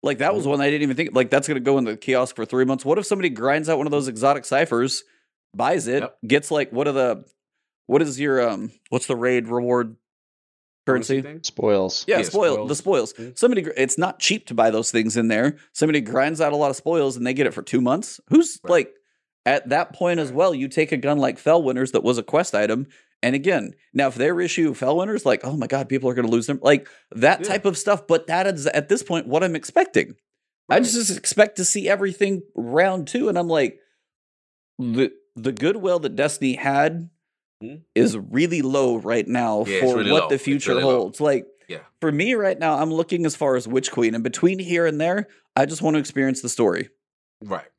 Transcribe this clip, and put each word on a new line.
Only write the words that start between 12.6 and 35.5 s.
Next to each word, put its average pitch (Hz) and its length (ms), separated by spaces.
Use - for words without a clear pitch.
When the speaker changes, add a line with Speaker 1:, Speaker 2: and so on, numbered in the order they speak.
Speaker 1:
the 143 80
Speaker 2:
spoils. 147 360
Speaker 1:
spoils. 117 180
Speaker 2:
Mm-hmm. 127 80
Speaker 1:
Somebody 226 260
gr-, 156 140
it's 131 220
not 180 200
cheap - 280
to - 80
buy 113 160
those 110 200
things 110 260
in 113 120
there. 120 280
Somebody 156 280
grinds 131 400
out 147 120
a 147 40
lot 143 140
of 131 60
spoils 143 400
and 120 100
they 131 80
get 135 120
it 85 80
for - 80
two - 180
months. 131 480
Who's, 330 340
Speaker 2:
Right. 175 80
Speaker 1:
like, 170 240
at 131 240
that 147 240
point 175 280
as 147 80
Speaker 2:
Right. 127 80
Speaker 1:
well, 175 180
you 135 140
take 151 240
a 160 40
gun 139 220
like 131 240
Fellwinter's 135 500
that - 120
was 120 140
a 117 40
quest 165 320
item. 107 320
And 123 120
again, 139 400
now 139 140
if 127 60
their 156 260
issue 165 340
Fellwinter's, 180 500
like, 120 200
"Oh 135 120
my 123 100
God, 135 220
people 131 220
are 123 40
gonna 120 140
lose 117 180
them," 143 160
like, 143 260
that 139 280
Speaker 2:
Yeah. 190 80
Speaker 1:
type 202 160
of 190 140
stuff. 202 280
But 165 200
that 175 200
is, 160 200
at 151 220
this 196 140
point, 165 240
what 147 160
I'm 175 140
expecting. - 600
I 131 100
Speaker 2:
Right. 247 60
Speaker 1:
just 220 320
expect - 400
to 185 80
see 196 240
everything 196 540
round 160 540
two, 247 200
and 180 100
I'm 175 100
like, 151 300
the, 123 340
the 117 180